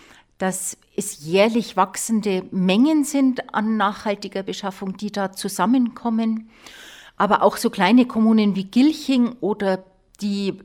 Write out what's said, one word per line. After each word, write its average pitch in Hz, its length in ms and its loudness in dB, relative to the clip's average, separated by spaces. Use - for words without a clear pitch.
dass 185 380 -4
es - 280 -8
jährlich 202 540 0
wachsende 190 720 -2
Mengen 226 540 2
sind 269 500 0
an 220 240 -2
nachhaltiger 202 640 -4
Beschaffung, 196 560 -8
die 208 140 -8
da 190 200 -4
zusammenkommen. 226 1160 -2
Aber 196 280 2
auch 202 140 2
so 233 120 -2
kleine 233 380 4
Kommunen 220 480 2
wie 190 80 -4
Gilching 262 800 0
oder 190 440 -2
die 202 440 -4